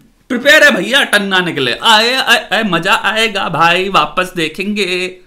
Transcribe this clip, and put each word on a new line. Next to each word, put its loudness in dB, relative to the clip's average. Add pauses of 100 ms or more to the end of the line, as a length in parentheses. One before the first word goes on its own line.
(300)
प्रिपेयर 4
है 6
भैया 0
टंगाने -2
के -4
लिए। -2
आए, 2
आए, 0
आए, 0
मजा 0
आएगा -2
भाई, 2
वापस 0
देखेंगे। -4